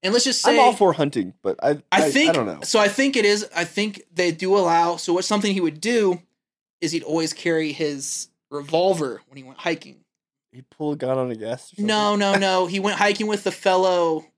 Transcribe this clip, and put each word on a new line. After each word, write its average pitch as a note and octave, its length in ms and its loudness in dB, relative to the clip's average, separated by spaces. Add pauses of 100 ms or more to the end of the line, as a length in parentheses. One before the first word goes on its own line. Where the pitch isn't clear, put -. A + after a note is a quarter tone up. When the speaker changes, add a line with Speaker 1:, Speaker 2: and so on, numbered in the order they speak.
Speaker 1:
and F#3+ 100 0
let's A#3+ 120 2
just A#3+ 160 -2
say D4 120 4
Speaker 2:
I'm D4 60 4
all B3 140 8
for F#3+ 200 4
hunting, B2+ 480 -2
but - 220 -4
I, C3+ 60 4 (220)
Speaker 1:
I G3 140 2
Speaker 2:
I, C#3+ 60 0
Speaker 1:
think D4 180 4
Speaker 2:
I E3 40 2
don't C3 120 2
know. F2 180 -8
Speaker 1:
so. - 160 2
I G#3 80 4
think C4+ 300 0
it G#3+ 80 2
is. G#3 300 2
I E3+ 100 -2
think G3+ 380 -6 (100)
they F3 180 0
do F#3 240 0
allow. E3+ 420 2
So E3+ 160 -4
what F#3 120 -2
something G#3 280 0
he F#3+ 80 -2
would D#3+ 200 -4
do G3+ 400 0 (600)
is E3 120 -2
he'd E3 100 -4
always D#3+ 300 -4
carry D#3+ 400 -2
his D3 560 -6 (200)
revolver D3 760 -2
when C3+ 100 -20
he C3+ 60 -20
went C3 160 -20
hiking. - 420 -6 (500)
Speaker 2:
He B2+ 100 -20
pulled D3 340 -6
a - 20 -14
gun C3 200 -2
on B2+ 140 -4
a A#2 40 -6
guest A2 380 -10
or - 20 -20
something? G#3 120 -4
Speaker 1:
No, G#3+ 280 2
no, G3+ 220 0
no. F#3 280 2
He F#3 140 -4
went F#3+ 180 -4
hiking G#3 300 0
with G#3 180 -4
a F#3+ 60 0
fellow F3+ 760 2 (120)